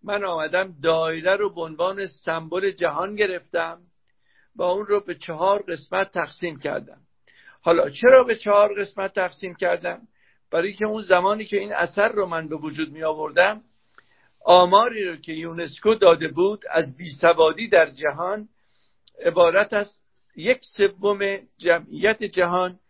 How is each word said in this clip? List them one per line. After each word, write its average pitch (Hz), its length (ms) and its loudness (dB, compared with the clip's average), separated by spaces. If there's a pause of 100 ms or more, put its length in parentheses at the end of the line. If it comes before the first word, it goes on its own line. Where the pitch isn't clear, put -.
من 202 200 -4
آمدم 175 500 -2 (100)
دایره 160 520 2
رو 202 200 -4
به 170 60 -8
عنوان 180 460 -4
سمبل 170 640 -4
جهان 175 440 -4
گرفتم 175 680 -4 (760)
و - 80 -6
اون 185 220 -2
رو 202 140 0
به 180 160 -10
چهار 180 520 -2
قسمت 180 440 -4
تقسیم 165 480 -8
کردم. - 420 -8 (600)
حالا 165 280 4
چرا 247 340 6
به 240 120 -2
چهار 208 460 2
قسمت 190 320 -8
تقسیم 185 420 -6
کردم؟ 175 460 -4 (500)
برای 180 220 -2
که 214 120 -4
اون 214 180 -4
زمانی 190 420 2
که 208 120 -4
این 202 160 -6
اثر 185 380 0
رو 208 140 -2
من 165 240 -8
به 156 60 -8
وجود 147 360 -8
می 156 120 -14
آوردم، 160 580 -2 (840)
آماری 196 580 6
رو 175 120 -6
که 160 180 -14
یونسکو 165 600 -4
داده 165 320 6
بود 180 440 -2
از 135 260 -2
بیسوادی 165 680 2
در 165 220 4
جهان، 165 580 -6 (800)
عبارت 175 480 2
از 208 240 -4 (380)
یک 233 240 -2 (180)
سوم 196 600 -2 (200)
جمعیت 175 680 -2
جهان 180 560 -2 (100)